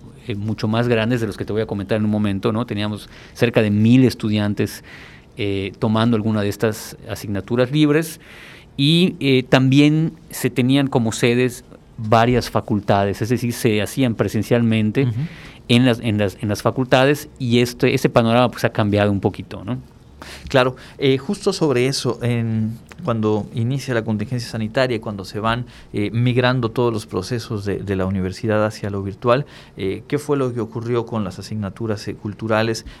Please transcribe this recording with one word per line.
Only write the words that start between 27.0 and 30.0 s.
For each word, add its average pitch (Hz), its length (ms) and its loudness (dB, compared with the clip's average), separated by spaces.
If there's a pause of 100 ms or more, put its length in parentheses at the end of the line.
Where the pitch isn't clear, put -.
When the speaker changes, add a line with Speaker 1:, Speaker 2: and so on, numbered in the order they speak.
Speaker 2:
procesos 101 580 -6
de, 95 140 -4
de 95 160 -4
la 95 100 0
universidad 98 580 -2
hacia 104 280 -4
lo 98 100 -6
virtual, 120 460 0 (300)
eh, 98 300 -4